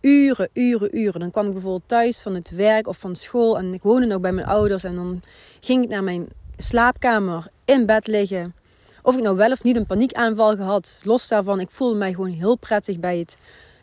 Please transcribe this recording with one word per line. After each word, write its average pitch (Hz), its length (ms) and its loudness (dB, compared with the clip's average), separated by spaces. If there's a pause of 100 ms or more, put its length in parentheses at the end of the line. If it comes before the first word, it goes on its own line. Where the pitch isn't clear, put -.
Uren, 269 520 4
uren, 233 460 0
uren. 202 220 -2
Dan 180 100 -4
kwam 208 160 -2
ik 196 60 -4
bijvoorbeeld 185 360 -6
thuis 233 320 0
van 190 140 -8
het 175 160 -10
werk 214 360 2
of 190 120 -8
van 180 180 -10
school 226 420 0
en 185 160 -6
ik 185 80 -14
woonde 240 240 4
nog 196 140 -2
bij 180 120 -2
mijn 185 140 -4
ouders 202 380 0
en 180 100 -8
dan 180 280 -8 (380)
ging 254 240 2
ik 233 60 -6
naar 202 120 -4
mijn 180 260 -4 (280)
slaapkamer, 226 920 0 (160)
in 254 220 4
bed 220 200 2
liggen. 190 480 -2 (480)
Of 254 140 4
ik 254 60 -2
nou 196 140 2
wel 214 140 4
of 262 120 -4
niet 240 140 2
een 220 100 -2
paniekaanval 220 720 0
gehad, 190 480 -4
los 226 240 0
daarvan, 196 320 0
ik 185 100 -8
voelde 240 280 -2
mij 190 120 -2
gewoon 185 200 -6
heel 180 260 0
prettig 208 420 -4
bij 175 200 -4
het 170 180 -10 (460)